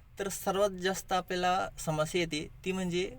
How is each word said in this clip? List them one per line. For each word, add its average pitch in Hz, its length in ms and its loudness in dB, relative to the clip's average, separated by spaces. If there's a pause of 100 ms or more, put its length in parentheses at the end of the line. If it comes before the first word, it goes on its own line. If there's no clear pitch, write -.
(180)
तर 196 100 -4
सर्वात 196 420 2 (120)
जास्त 185 300 0
आपल्याला 180 560 2 (100)
समस्या 156 420 0
येते, 160 260 0 (180)
ती 185 80 0
म्हणजे 185 460 0